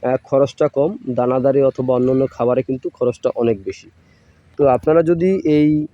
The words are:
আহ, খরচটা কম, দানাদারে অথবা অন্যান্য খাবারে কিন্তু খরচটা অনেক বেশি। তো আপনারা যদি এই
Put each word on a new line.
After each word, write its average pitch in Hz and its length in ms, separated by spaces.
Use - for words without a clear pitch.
আহ, 127 220
খরচটা 139 440
কম, 151 300
দানাদারে 127 540
অথবা 127 320
অন্যান্য 131 360
খাবারে 123 300
কিন্তু 127 280
খরচটা 123 460
অনেক 113 280
বেশি। - 260
তো 143 100
আপনারা 156 360
যদি 175 420
এই 151 480